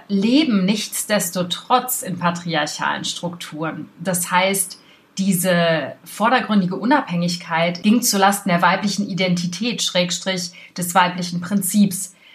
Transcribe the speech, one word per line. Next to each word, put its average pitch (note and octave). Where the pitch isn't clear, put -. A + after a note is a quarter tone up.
leben G#3
nichtsdestotrotz G#3
in F#3
patriarchalen D#3
Strukturen. D#3
Das F3
heißt, -
diese E3+
vordergründige G#3
Unabhängigkeit F3
ging A3+
zulasten G3
der F3
weiblichen F#3+
Identität, F#3
Schrägstrich F3+
des F3
weiblichen F3
Prinzips. -